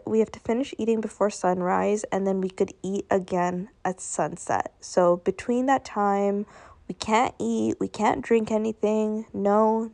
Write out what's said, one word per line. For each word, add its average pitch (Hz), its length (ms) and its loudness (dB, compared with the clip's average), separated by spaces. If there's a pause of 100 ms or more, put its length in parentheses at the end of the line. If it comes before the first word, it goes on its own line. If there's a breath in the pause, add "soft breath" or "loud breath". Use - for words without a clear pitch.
we 220 140 0
have 214 140 2
to - 60 -16
finish 240 380 -4
eating 220 240 0
before 208 300 0
sunrise, 185 800 0
and 190 160 0
then 190 120 0
we 185 100 -2
could 190 220 -2 (120)
eat 196 260 -4
again 180 600 0 (140)
at 185 160 -4
sunset. - 800 -4
So 175 380 4
between 240 480 -2
that 262 180 2
time, 202 640 0 (420 loud breath)
we 180 60 -8
can't 220 460 0
eat, 220 400 -2
we 196 80 -2
can't 214 340 0
drink 226 300 2
anything, 214 840 0
no, 220 600 2